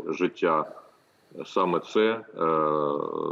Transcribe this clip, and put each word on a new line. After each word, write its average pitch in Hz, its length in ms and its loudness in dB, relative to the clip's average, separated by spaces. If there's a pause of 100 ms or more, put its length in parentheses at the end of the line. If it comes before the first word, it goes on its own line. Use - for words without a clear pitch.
життя. 82 640 0 (760)
Саме 90 340 0
це, 110 300 2
е, 113 120 -4 (1120)